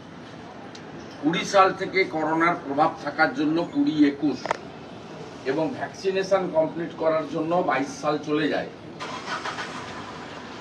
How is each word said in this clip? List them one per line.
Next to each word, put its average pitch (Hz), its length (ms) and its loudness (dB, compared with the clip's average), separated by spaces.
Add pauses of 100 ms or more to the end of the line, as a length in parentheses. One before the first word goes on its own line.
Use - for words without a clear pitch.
(1200)
কুড়ি 180 240 2
সাল 190 240 8 (100)
থেকে 185 260 2
করোনার 160 500 2 (100)
প্রভাব 143 260 4 (140)
থাকার 147 300 2
জন্য 151 220 2 (180)
কুড়ি 143 200 4 (140)
একুশ 139 300 0 (1040)
এবং 147 200 2 (140)
ভ্যাকসিনেশন 190 640 2 (120)
কমপ্লিট 156 440 2
করার 160 240 2 (120)
জন্য 160 180 0 (140)
বাইশ 143 240 0 (120)
সাল 151 160 2
চলে 151 300 0
যায়। 90 220 -2 (1900)